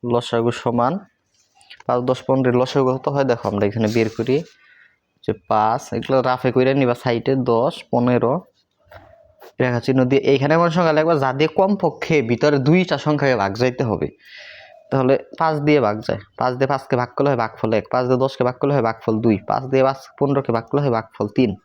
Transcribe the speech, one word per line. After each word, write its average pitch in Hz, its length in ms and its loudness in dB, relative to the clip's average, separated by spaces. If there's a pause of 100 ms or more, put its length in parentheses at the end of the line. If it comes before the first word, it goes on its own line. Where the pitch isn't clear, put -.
লসাগু 120 480 0 (120)
সমান 120 300 0 (920)
পাঁচ, 123 120 0 (100)
দশ, 127 180 0
পনেরো 135 240 2
এর 123 120 2
লসাগু 131 340 0
কত 131 180 -6
হয়? 139 160 0
দেখো 117 200 -2
আমরা 101 200 0
এখানে 110 260 0
বের 113 200 2
করি 123 200 -2 (880)
যে 104 80 -4 (180)
পাঁচ, 110 320 0 (140)
এগুলো 123 200 -2 (120)
রাফে 127 260 -2
কইরা 127 260 2
নিবা 120 220 2
সাইডে, 120 300 -2 (200)
দশ, 117 220 0 (180)
পনেরো, 123 420 2 (1300)
রেখা 123 260 0
চিহ্ন 131 140 2 (100)
দিয়ে 135 120 2 (100)
এইখানে 139 260 2
এমন 175 160 2
সংখ্যা 165 220 2
লিখবা 160 180 2 (100)
যা 131 140 0
দিয়ে 156 200 2
কমপক্ষে 190 580 0 (140)
ভিতরে 143 260 2 (120)
দুইটা 170 280 2 (100)
সংখ্যাকে 139 360 0
ভাগ 98 100 -2 (100)
যাইতে 127 280 0
হবে। - 180 -2 (840)
তাহলে 135 240 2 (260)
পাঁচ 160 140 0 (120)
দিয়ে 151 200 4
ভাগ 104 100 -2 (100)
যায়, 101 140 -4 (200)
পাঁচ 127 180 0
দিয়ে 135 140 0
পাঁচকে - 280 -4
ভাগ 123 160 -4
করলে 139 140 0
হয় 127 140 0
ভাগফল 110 340 -4
এক, 98 140 -4
পাঁচ 127 160 0
দিয়ে 127 160 2
দশকে 135 240 -4
ভাগ 127 120 -6
করলে 143 160 0
হয় 123 120 0
ভাগফল 113 260 -4 (100)
দুই, 113 120 4 (140)
পাঁচ 113 200 0
দিয়ে 135 180 2
পাঁচ 135 120 -4 (180)
পনেরোকে 139 380 -2
ভাগ 113 120 -4
করলে 143 160 -2
হয় 127 140 0
ভাগফল - 280 -6 (100)
তিন। 123 140 2 (140)